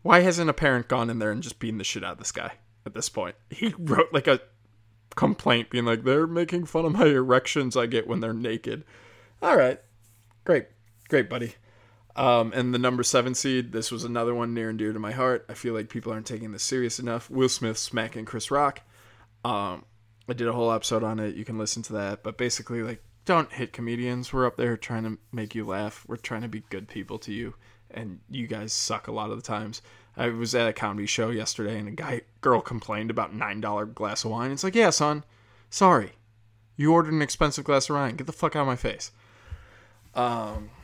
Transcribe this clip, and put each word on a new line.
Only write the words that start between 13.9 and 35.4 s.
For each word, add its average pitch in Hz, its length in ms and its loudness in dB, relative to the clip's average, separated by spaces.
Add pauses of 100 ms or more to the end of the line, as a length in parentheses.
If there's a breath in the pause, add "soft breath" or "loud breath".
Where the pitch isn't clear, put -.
was 120 120 -8
another 120 300 -2
one 117 200 -2
near 113 160 -2
and 113 80 -6
dear 107 140 -2
to 110 80 -6
my 107 120 -6
heart. 127 360 0
I 101 60 -14
feel 117 200 -4
like 110 160 -4
people 117 220 -8
aren't 110 140 -8
taking 110 260 -10
this 98 120 -8
serious 123 360 -2
enough. 117 300 -6
Will 131 200 4
Smith 110 280 -2
smacking 113 480 -4
Chris - 260 -6
Rock. 143 300 2 (640 soft breath)
Um, 101 400 -2 (420)
I 123 60 -4
did 120 140 -2
a 113 60 0
whole 117 180 2
episode 113 320 0
on 110 160 -2
it. 107 160 -4
You 110 100 -8
can 113 120 -8
listen 110 260 -4
to 107 100 -10
that. 101 280 -4
But 107 160 -8
basically, 117 460 -4
like, 113 180 -8 (220)
don't 165 280 2
hit 123 200 -6
comedians. 123 640 -4
We're 127 120 2
up 120 120 -2
there 120 180 0
trying 113 280 -6
to 110 140 -6 (140)
make 110 240 -8
you 107 100 -4
laugh. 104 420 -6
We're 117 100 -8
trying 113 240 -8
to 120 80 -8
be 107 200 -10
good 98 200 -10
people 110 300 -10
to - 120 -12
you. 113 240 -8 (340 soft breath)
And 104 300 -12 (100)
you 123 160 -6
guys 110 280 -8
suck - 340 -4
a 113 60 -8
lot 107 180 -6
of 110 60 -6
the 117 60 -14
times. 107 380 -8 (360 soft breath)
I 123 100 -2
was 117 260 -4
at 120 140 2
a 110 60 0
comedy 104 340 -4
show 113 220 0
yesterday, 110 500 -4
and 104 80 -8
a 104 40 -10
guy, 123 300 -8 (200)
girl 120 180 6
complained 110 500 -6
about 110 240 -2
nine 107 280 -4
dollar 104 240 -2
glass 110 400 -6
of 113 60 -2
wine. 120 200 -4
It's 139 120 -6
like, 190 120 -2
"Yeah, 220 140 8
son. 147 340 0 (460 soft breath)